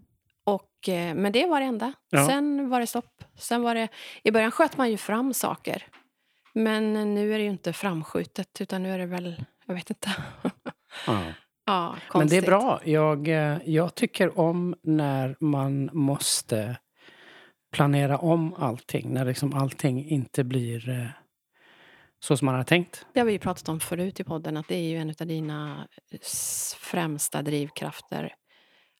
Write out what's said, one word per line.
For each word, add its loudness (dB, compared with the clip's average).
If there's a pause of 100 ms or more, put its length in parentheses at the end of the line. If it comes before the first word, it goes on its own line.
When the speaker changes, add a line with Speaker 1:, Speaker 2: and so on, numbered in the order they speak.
(440)
Speaker 1:
och, -4
eh, -2
men 0
det 4
var 4
det 0
enda. -4 (160)
Speaker 2:
Ja. 6
Speaker 1:
Sen 2
var 2
det 0
stopp. -8 (120)
Sen -2
var 2
det, -2 (360)
i 6
början 6
sköt 2
man 4
ju 0
fram -2
saker. -4 (680)
Men 0
nu 0
är 0
det 0
ju -2
inte -4
framskjutet, -6
utan -4
nu -4
är -4
det -4
väl... -8 (200)
Jag -6
vet -8
inte. -6 (340)
<laughs> -2 (560)
Speaker 2:
Ja. 2 (420)
Speaker 1:
Ja, 0
Speaker 2:
Men -10
det -14
är -16 (320)
Speaker 1:
konstigt. 2
Speaker 2:
bra. 4
Jag, 2
eh, 2
jag 2
tycker 2
om 2
när 2
man 0
måste 0 (920)
planera 4
om 2
allting. -4
När 0
liksom -2
allting 0
inte 0
blir... -4
Eh, -4 (1160)
så 2
som 0
man 2
har 0
tänkt. 2
Speaker 1:
Det 2
har 6
vi 2
ju -2
pratat -4
om -2
förut -4
i -4
podden, -6
att -8
det -4
är -2
ju -4
en -4
utav -8
dina, -6 (240)
eh, -16
s-, -6
främsta -4
drivkrafter. -6 (680)